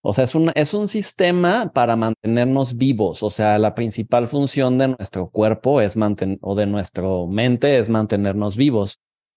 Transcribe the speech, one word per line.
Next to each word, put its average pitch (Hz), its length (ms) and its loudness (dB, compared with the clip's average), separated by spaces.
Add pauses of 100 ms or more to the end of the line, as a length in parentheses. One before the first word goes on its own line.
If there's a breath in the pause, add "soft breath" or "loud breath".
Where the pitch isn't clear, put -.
O - 120 -2
sea, 131 100 2
es 123 100 -4
un, 160 200 2
es 151 200 0
un 208 140 -2
sistema 185 840 0
para 117 220 2
mantenernos 120 800 0
vivos. 113 460 0
O 107 80 -2
sea, 107 280 2
la 107 160 2
principal 117 540 -2
función 135 500 0
de 135 100 2
nuestro 98 420 -6
cuerpo 110 520 0
es 101 140 -2
manten-, 101 460 -2
o 98 120 -4
de 101 120 0
nuestro 95 600 -4
mente 123 520 2
es 110 100 0
mantenernos 104 680 0
vivos. 113 420 0 (380)